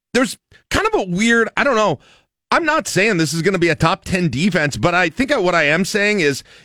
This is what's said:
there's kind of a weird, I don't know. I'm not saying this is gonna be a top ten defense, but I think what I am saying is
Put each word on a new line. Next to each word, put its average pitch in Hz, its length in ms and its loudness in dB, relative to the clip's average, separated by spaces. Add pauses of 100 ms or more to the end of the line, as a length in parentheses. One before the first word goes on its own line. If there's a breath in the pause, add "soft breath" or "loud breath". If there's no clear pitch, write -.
(140)
there's 240 240 0 (320 soft breath)
kind 381 160 0
of 440 140 -4
a 208 40 -2
weird, 220 520 0
I 220 80 0
don't 214 120 0
know. 202 220 0 (540 soft breath)
I'm 311 140 0
not 302 200 -2
saying 196 300 0
this 156 160 0
is 165 80 -4
gonna 185 180 0
be 170 120 2
a 151 40 2
top 170 300 0
ten 180 240 -2
defense, 151 480 0
but 165 180 0
I 180 140 2
think 254 260 -4
what 180 200 0
I 165 80 2
am 156 240 2
saying 208 340 0
is 143 240 -2 (200 loud breath)